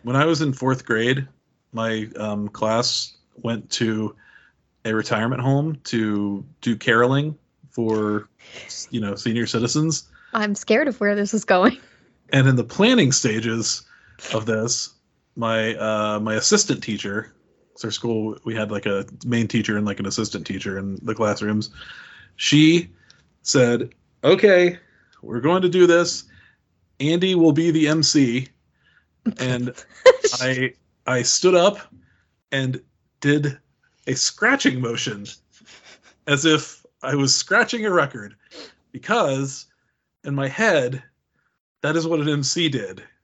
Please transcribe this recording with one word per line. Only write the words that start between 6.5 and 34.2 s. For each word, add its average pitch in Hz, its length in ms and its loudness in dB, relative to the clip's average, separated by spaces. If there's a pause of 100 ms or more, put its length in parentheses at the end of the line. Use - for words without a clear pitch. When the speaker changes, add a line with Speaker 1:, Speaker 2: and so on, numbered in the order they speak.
Speaker 1:
do 117 160 -2
caroling 131 600 2 (340)
for, 107 580 -2 (600)
you 120 100 -6
know, 101 160 -4
senior 113 300 -2
citizens. 151 600 -2 (240)
Speaker 2:
I'm 208 220 -2
scared 269 340 0
of 220 120 -6
where 202 140 0
this 202 200 -2
is 214 100 -2
going. 190 340 4 (520)
Speaker 1:
And 135 180 6
in 127 80 6
the 120 80 0
planning 196 480 4
stages 113 680 -2 (500)
of 110 140 -4
this, 113 440 -4 (460)
my, 113 400 -2
uh, 107 440 -2
my 110 140 -4
assistant - 480 0
teacher, 104 500 -8 (420)
'cause - 100 -14
our 107 60 -6
school, 110 540 -6
we 113 100 -6
had, 107 160 -6
like, 104 160 -6
a 101 200 -2 (200)
main 117 200 0
teacher 107 300 -2
and, 104 100 -2
like, 101 140 -6
an 101 60 -4
assistant 101 400 -6
teacher 95 320 -8
in 98 240 -8
the 110 120 -6
classrooms. 107 560 -2 (680)
She 160 540 4 (520)
said, 120 520 2 (300)
"Okay, 180 540 6 (440)
we're 120 180 -8
going 175 220 2
to 180 60 0
do 180 180 6
this. 170 380 2 (760)
Andy 170 340 0
will 165 180 6
be 165 180 2
the 156 180 2
M 156 140 2
C." 131 460 2 (880)
And 123 340 -4 (340)
Speaker 2:
<laughs> - 340 4
Speaker 1:
I, 127 340 0 (320)
I 127 160 0
stood 185 320 2
up 185 240 4 (760)
and 131 280 -2 (400)
did 147 360 0 (520)
a 135 60 -2
scratching 214 680 0